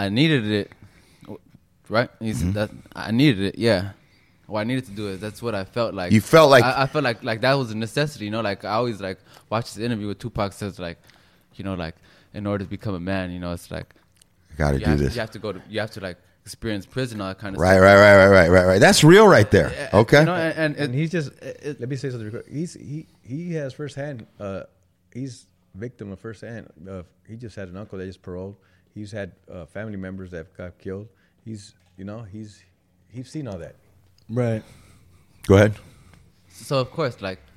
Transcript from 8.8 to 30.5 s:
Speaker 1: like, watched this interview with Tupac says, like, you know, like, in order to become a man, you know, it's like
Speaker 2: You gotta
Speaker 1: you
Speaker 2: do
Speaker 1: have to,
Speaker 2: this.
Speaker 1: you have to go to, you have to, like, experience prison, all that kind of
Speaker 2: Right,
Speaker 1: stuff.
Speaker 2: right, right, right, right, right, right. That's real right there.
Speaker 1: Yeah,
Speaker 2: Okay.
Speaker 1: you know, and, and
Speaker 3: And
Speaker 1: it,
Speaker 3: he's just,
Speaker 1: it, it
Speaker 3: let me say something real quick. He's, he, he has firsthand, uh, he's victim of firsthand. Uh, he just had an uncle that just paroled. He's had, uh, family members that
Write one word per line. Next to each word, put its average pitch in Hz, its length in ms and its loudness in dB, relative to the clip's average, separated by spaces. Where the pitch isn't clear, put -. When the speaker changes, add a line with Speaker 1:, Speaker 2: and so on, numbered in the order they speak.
Speaker 1:
like, 95 200 -10
watched 113 240 -6
this 101 80 -8
interview 113 240 -6
with 101 100 -8
Tupac 107 360 -8
says, 98 260 -10
like, 87 180 -12
you - 80 -16
know, 95 120 -8
like, 82 180 -8
in 104 140 -10
order 101 160 -4
to 90 60 -12
become 101 260 -8
a 87 40 -8
man, 92 320 -6
you 90 80 -12
know, 87 120 -8
it's - 180 -12
like 82 240 -14
Speaker 2:
You - 60 -20
gotta 73 220 0
Speaker 1:
you 67 60 -6
Speaker 2:
do 78 40 0
Speaker 1:
have 73 100 2
to, 71 60 0
Speaker 2:
this. 65 100 -2
Speaker 1:
you 117 60 -6
have 110 100 -8
to 110 80 -16
go 104 120 -8
to, 90 180 -12
you 107 100 -6
have 110 120 -6
to, - 80 -16
like, 90 180 -12
experience 104 420 -10
prison, 117 340 -8
all 95 60 -6
that 95 100 -10
kind 101 180 -12
of 71 60 -4
Speaker 2:
Right, 92 120 6
Speaker 1:
stuff. 92 100 8
Speaker 2:
right, 98 120 10
right, 101 200 10
right, 98 140 10
right, 90 200 8
right, 90 160 6
right. 92 140 4
That's 170 240 6
real 190 240 10
right 127 240 6
there. 78 200 4
Speaker 1:
Yeah, - 280 0
Speaker 2:
Okay. 135 220 6
Speaker 1:
you 160 40 4
know, 170 100 -2
and, 160 220 -4
and 156 200 -2
Speaker 3:
And 131 180 -6
Speaker 1:
it, - 20 -2
Speaker 3:
he's 160 140 -4
just, 160 200 -6
Speaker 1:
it, - 180 -16
it 143 180 -12
Speaker 3:
let 123 100 -10
me 139 60 -6
say 131 140 -10
something 113 220 -12
real - 100 -14
quick. - 100 -20
He's, 165 220 -10
he, 147 320 -16
he 165 320 -12
has 143 200 -8
firsthand, 143 520 -12
uh, 98 240 -10
he's 123 320 -14
victim 101 360 -14
of 92 80 -16
firsthand. 110 520 -18
Uh, 95 140 -14
he 110 80 -18
just 117 200 -18
had 98 120 -14
an 90 100 -16
uncle 101 220 -14
that 92 80 -10
just 92 160 -18
paroled. 95 320 -14
He's 104 160 -14
had, 101 220 -12
uh, 87 160 -16
family 104 300 -12
members 95 340 -12
that 82 260 -16